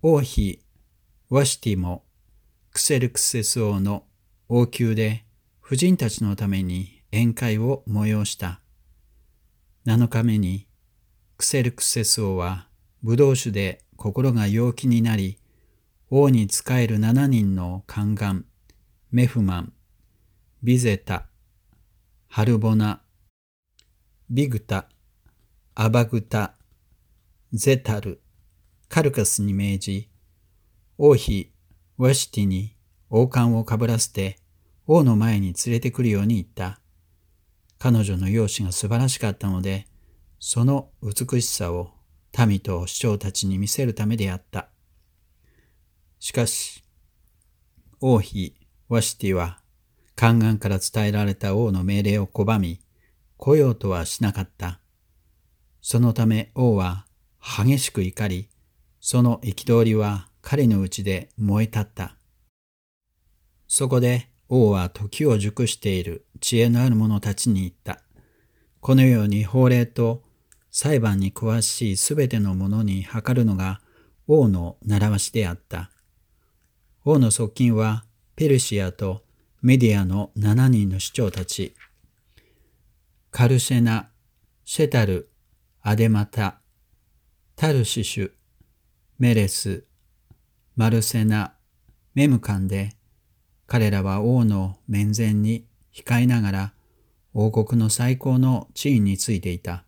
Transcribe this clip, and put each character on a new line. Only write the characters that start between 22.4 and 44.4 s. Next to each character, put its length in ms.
ル 100
ボ 180
ナ、 280
ビ 180
グ 120
タ、 280
ア 160
バ 160
グ 160
タ、 320
ゼ 240
タ 240
ル、 220
カ 140
ル 100
カ 120
ス 180
に 120
命 240
じ、 320
王 160
妃 380
ワ 160
シ 200
テ 80
ィ 40
に 320
王 200
冠 280
を 60
か 140
ぶ 100
ら 140
せ 120
て 280
王 160
の 100
前 240
に 160
連 100
れ 60
て 120
く 100
る 80
よ 120
う 40
に 80
言 100
っ 20
た。 340
彼 240
女 140
の 120
容 200
姿 180
が 60
素 160
晴 120
ら 80
し 100
か 120
っ 40
た 140
の 140
で、 240
そ 240
の 260
美 380
し 80
さ 220
を 220
民 220
と 220
首 100
長 280
た 120
ち 160
に 120
見 100
せ 180
る 80
た 120
め 100
で 160
あ 20
っ 160